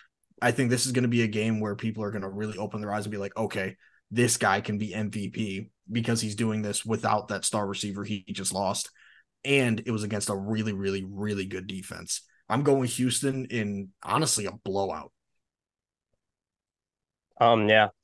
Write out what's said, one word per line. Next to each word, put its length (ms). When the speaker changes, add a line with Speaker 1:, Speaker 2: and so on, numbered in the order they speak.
Speaker 1:
I 100
think 200
this 160
is 60
gonna 160
be 140
a 40
game 340
where 160
people 260
are 80
gonna 200
really 260
open 240
their 140
eyes 100
and 80
be 60
like, 180
"Okay, 400
this 280
guy 240
can 160
be 160
M 160
V 180
P 400
because 300
he's 120
doing 280
this 240
without 420
that 160
star 220
receiver 380
he 280
just 220
lost." 360
And 400
it 60
was 140
against 260
a 40
really, 380
really, 320
really 400
good 220
defense. 560
I'm 180
going 240
Houston 560
in, 460
honestly, 420
a 80
blowout. 600
Speaker 2:
Um, 280
yeah, 200